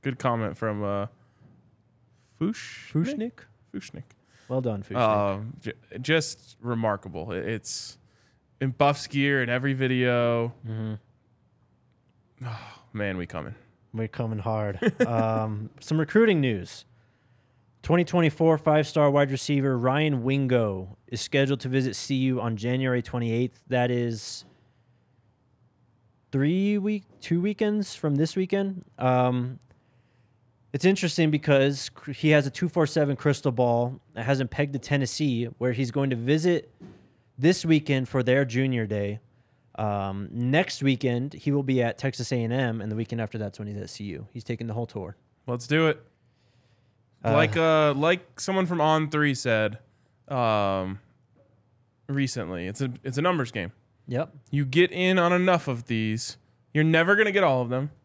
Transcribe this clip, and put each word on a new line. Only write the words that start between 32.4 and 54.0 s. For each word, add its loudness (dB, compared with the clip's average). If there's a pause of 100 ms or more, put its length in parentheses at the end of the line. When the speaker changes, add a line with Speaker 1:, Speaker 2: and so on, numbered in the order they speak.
Speaker 2:
a -2
two -2
four 2
seven 0
crystal 0
ball 2 (140)
that -8
has 2
him -2
pegged -2
to -4
Tennessee, 0 (120)
where 0
he's -2
going 0
to -2
visit 0 (680)
this 2
weekend 2
for 0
their 4
junior 0
day. -4 (560)
Um, -4
next -2
weekend, 0
he -4
will 0
be 2
at -2
Texas -4
A 0
and -2
M, -2
and -6
the -4
weekend -4
after -6
that's -6
when -8
he's -8
at -10
C -12
U. -10
He's -14
taking -8
the -6
whole -4
tour. -10 (320)
Speaker 1:
Let's -6
do 2
it. -2 (1200)
Speaker 2:
Uh, 2
Speaker 1:
Like, 2
uh, 4
like 0
someone 0
from -2
On 4
Three 2
said, 0 (480)
um, 0 (1080)
recently, -4
it's -6
a, -4 (120)
it's -6
a -2
numbers 0
game. -6 (360)